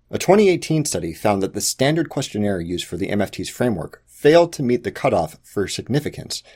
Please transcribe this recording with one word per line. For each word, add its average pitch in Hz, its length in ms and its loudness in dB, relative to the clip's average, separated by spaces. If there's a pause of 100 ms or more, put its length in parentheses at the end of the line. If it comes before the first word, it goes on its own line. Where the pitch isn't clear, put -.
(120)
A 107 60 -4
twenty 196 300 6
eighteen 156 360 0
study 85 300 -4
found 101 280 0
that 92 120 -4
the 104 60 -6
standard 151 480 0
questionnaire 104 520 -2
used 85 240 -4
for - 120 -8
the 90 140 -4
M 101 100 0
F 95 120 -2
T's 90 160 -8
framework 110 580 -4
failed 165 460 4
to - 100 -6
meet 120 220 0
the 127 80 -4
cutoff 95 500 0
for 98 240 -4
significance - 800 -6 (120)